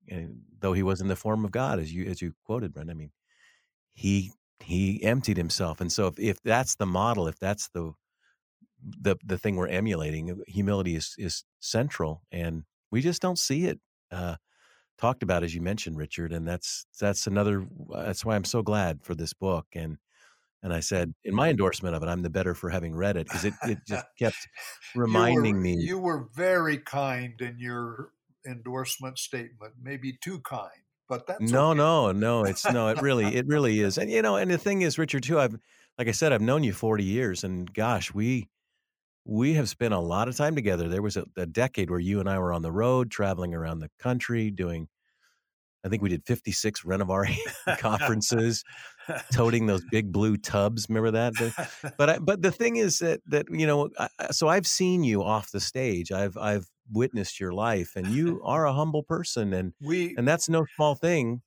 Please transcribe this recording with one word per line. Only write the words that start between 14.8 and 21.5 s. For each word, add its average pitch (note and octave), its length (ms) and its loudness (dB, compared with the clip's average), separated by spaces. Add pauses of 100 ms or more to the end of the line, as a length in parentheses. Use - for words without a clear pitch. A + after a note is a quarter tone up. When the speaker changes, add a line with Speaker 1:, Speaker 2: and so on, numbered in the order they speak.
Speaker 1:
talked B2 240 0
about, F2+ 220 2
as E2 100 -4
you E2+ 80 -4
mentioned, F2 360 -4
Richard. D#2+ 340 -6
And E2 160 -4
that's, - 380 -6 (140)
that's G2+ 260 0
another, G2+ 400 2 (260)
that's - 320 -6
why A2+ 120 0
I'm G2 80 0
so A#2 180 0
glad G2 420 0
for F2 100 -6
this D#2+ 200 -8
book. F#2 400 -2
And, D#2+ 240 -8 (640)
and F#2 120 -4
I E2 60 -2
said E2+ 340 -2 (100)
in D2+ 100 -4
my C#3+ 160 4